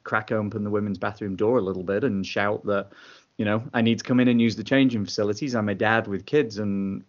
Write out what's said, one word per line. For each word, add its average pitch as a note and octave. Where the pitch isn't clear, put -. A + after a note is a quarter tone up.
crack A2
open G#2
the G#2
women's G#2
bathroom G2+
door A2+
a G#2
little F#2
bit G2
and G2
shout G#2
that, G2
you A2
know, G#2+
I A#2
need A2+
to -
come B2+
in B2
and A#2+
use A2
the A2
changing B2+
facilities. G#2
I'm G#2+
a G2+
dad A2
with F#2+
kids, B2
and G2